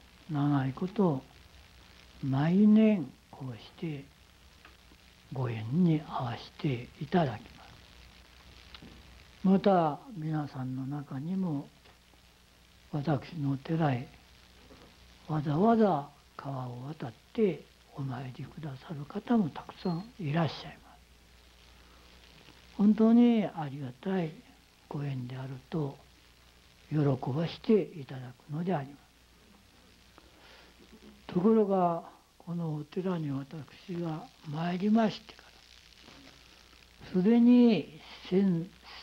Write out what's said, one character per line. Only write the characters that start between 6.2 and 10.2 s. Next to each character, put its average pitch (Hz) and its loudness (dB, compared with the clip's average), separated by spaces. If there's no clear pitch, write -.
わ 117 -6
せ - -16
て 127 -4
い 147 -8
た 175 2
だ 110 -4
き - -16
ま - -20
す。 - -20
ま 190 6
た 175 4
皆 156 -4